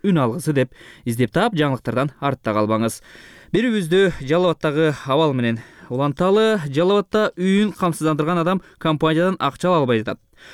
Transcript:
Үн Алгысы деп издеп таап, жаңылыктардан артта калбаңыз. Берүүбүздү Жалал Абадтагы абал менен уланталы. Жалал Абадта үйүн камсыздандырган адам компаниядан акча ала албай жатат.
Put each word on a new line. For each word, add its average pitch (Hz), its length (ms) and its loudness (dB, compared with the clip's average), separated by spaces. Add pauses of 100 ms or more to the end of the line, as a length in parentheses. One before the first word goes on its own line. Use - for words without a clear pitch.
Үн 190 140 2
Алгысы 135 340 -2
деп 127 180 0 (340)
издеп 120 280 -2
таап, 214 220 0
жаңылыктардан 135 680 -2
артта 127 340 -4
калбаңыз. 110 480 0 (500)
Берүүбүздү 190 680 2
Жалал 165 300 0
Абадтагы 156 440 0 (120)
абал 143 280 2
менен 117 240 -2 (320)
уланталы. 185 760 0
Жалал 175 320 2
Абадта 208 380 0
үйүн 190 400 0
камсыздандырган 156 600 -2
адам 180 240 -2 (160)
компаниядан 160 600 0
акча 143 300 -2
ала 165 140 2
албай 120 160 2
жатат. 120 200 -4 (360)